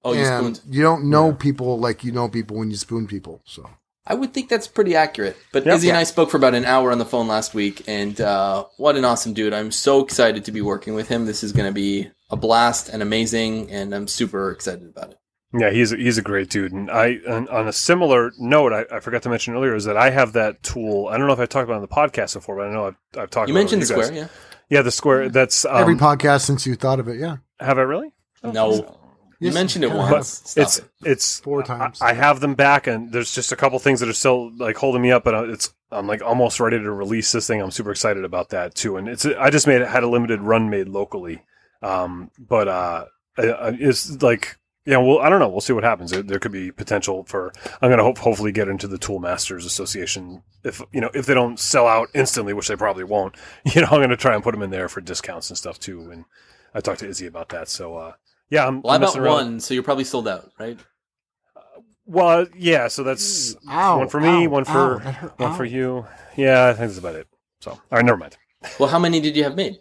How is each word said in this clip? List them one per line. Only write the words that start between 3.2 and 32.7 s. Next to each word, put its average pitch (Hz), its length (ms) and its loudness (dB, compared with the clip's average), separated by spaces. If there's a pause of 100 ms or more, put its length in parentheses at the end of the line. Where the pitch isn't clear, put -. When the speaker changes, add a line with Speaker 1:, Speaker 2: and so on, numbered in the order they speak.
Speaker 2:
So - 240 -20 (360)
Speaker 1:
I - 100 -4
would 262 200 -6
think 254 140 -6
that's 220 180 -2
pretty 185 300 2
accurate. 131 400 0 (160)
But 135 120 0
Speaker 3:
Yep. 170 120 6
Speaker 1:
Izzy 170 140 4
and 170 60 2
Speaker 3:
Yeah. 170 40 4
Speaker 1:
I 165 40 2
spoke 160 260 2
for 156 80 2
about 127 160 6
an 123 100 0
hour 127 260 4
on 120 80 2
the 117 60 -2
phone 117 240 -2
last 110 260 -2
week, 101 320 -2
and, 104 340 -6
uh, 98 440 0 (140)
what 143 180 0
an 131 80 0
awesome 117 300 0
dude. 107 180 -2
I'm 107 180 -4
so 135 320 4
excited 110 440 2
to 110 60 -10
be 107 80 -8
working 101 340 -4
with 110 140 -6
him. 117 180 -2
This 107 180 -6
is 104 80 -6
gonna 101 180 0
be 101 400 -2 (200)
a 107 60 -4
blast 117 520 2
and 110 140 -8
amazing, 110 680 -2
and 101 240 -8
I'm 101 140 -6
super 98 420 -4
excited 87 380 -10
about - 240 -16
it. - 60 -20 (380)
Speaker 3:
Yeah, 107 140 4
he's 113 220 2
a, - 40 -4
he's 120 220 0
a 104 40 -2
great 98 260 -2
dude. 95 240 -4
And 98 180 -10
I, 117 280 2 (100)
on, 117 220 -4
on 110 180 -2
a 101 60 -6
similar 143 640 2
note, 131 340 4
I, 110 140 -2 (100)
I 104 40 -6
forgot 117 240 -4
to 123 40 -4
mention 117 260 -4
earlier 127 220 0
is 101 80 -4
that 104 140 0
I 127 120 6
have 127 220 2
that 107 300 0
tool. 107 460 -4
I 110 100 -2
don't 139 100 2
know 135 60 4
if 120 60 0
I 120 60 2
talked 131 180 -2
about 117 100 -4
it - 20 -2
on 101 60 -6
the 98 60 -12
podcast 139 460 0
before, 101 220 -10
but 101 120 -6
I 104 40 -8
know 107 140 -4
I've, 92 100 -8 (200)
I've 110 140 -10
talked 110 200 -2
Speaker 1:
You 151 40 0
Speaker 3:
about 185 60 6
it - 20 4 (140)
Speaker 1:
mentioned 180 60 2
Speaker 3:
with 127 60 -2
Speaker 1:
the 113 60 0
Speaker 3:
you 113 60 2
guys. 110 80 2
Speaker 1:
square, 156 140 -8
yeah. 160 60 -12 (420)
Speaker 3:
Yeah, 143 120 6
the 120 80 2
square. 131 380 2
That's, 127 380 2
um, 135 100 2
Speaker 2:
Every 165 200 6
podcast 143 500 4
since 135 200 -2
you 127 80 -2
thought 135 260 0
of 113 60 -6
it, 120 140 -8
yeah. 160 160 -6 (240)
Speaker 3:
Have 135 180 -4
I 131 40 2
really? 170 260 -4 (340)
I 233 40 -12
don't 233 80 -8
Speaker 1:
No. 220 180 2
Speaker 3:
think - 140 -2
so. - 120 -20 (420)
Speaker 1:
You 170 80 -4
Speaker 2:
Yes, 151 60 -2
Speaker 1:
mentioned 180 300 0
it 120 60 0
Speaker 2:
you 104 80 -2
have. 127 140 0
Speaker 1:
once. - 160 0 (180)
Stop - 160 0
Speaker 3:
It's, - 160 0
Speaker 1:
it. - 60 -12 (200)
Speaker 3:
it's - 360 0
Speaker 2:
Four 143 220 -4
Speaker 3:
I, 113 40 -8
Speaker 2:
times. 120 340 -6
Speaker 3:
I 120 140 4
have 139 260 4
them 143 140 0
back, 139 320 4